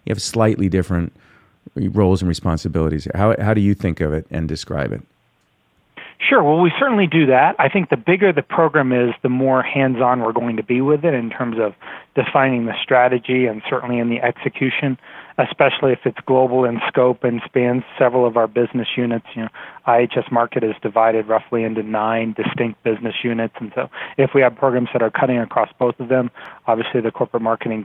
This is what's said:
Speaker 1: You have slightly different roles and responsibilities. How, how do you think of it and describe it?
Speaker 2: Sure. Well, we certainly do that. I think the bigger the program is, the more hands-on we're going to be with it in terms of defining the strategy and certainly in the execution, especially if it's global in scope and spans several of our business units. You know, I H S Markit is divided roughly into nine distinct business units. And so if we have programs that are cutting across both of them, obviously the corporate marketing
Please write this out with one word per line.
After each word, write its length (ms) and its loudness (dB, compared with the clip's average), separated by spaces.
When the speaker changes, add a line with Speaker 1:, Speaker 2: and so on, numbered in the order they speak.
Speaker 1:
You 60 -4
have 100 -4
slightly 480 0
different 440 -2
roles 440 2
and 80 0
responsibilities. 840 -2
How, 260 2
how 140 0
do 60 2
you 140 2
think 260 -4
of 120 0
it 180 -4
and 180 -4
describe 440 -6
it? 100 -8
Speaker 2:
Sure. 240 2
Well, 180 2
we 180 4
certainly 280 2
do 200 2
that. 320 4
I 100 2
think 220 0
the 80 2
bigger 340 2
the 100 0
program 500 2
is, 300 2
the 60 0
more 340 2
hands-on 580 0
we're 120 0
going 240 -2
to 60 -4
be 180 0
with 240 2
it 80 2
in 160 -2
terms 300 -4
of 160 -2
defining 500 2
the 80 -4
strategy 640 2
and 220 -4
certainly 300 -4
in 100 -2
the 140 -2
execution, 760 -2
especially 560 2
if 140 0
it's 180 -2
global 400 2
in 220 -2
scope 380 0
and 200 -2
spans 380 0
several 260 4
of 140 2
our 80 4
business 500 -2
units. 380 -2
You 80 -8
know, 60 -8
I 140 4
H 180 2
S 140 0
Markit 320 0
is 180 -2
divided 480 0
roughly 340 -2
into 200 -2
nine 500 -2
distinct 520 -4
business 380 -4
units. 360 -4
And 160 -12
so 160 -6
if 180 2
we 60 4
have 160 4
programs 380 2
that 80 0
are 80 2
cutting 280 0
across 300 0
both 220 0
of 80 -8
them, 220 2
obviously 360 0
the 80 -2
corporate 320 -4
marketing 420 -2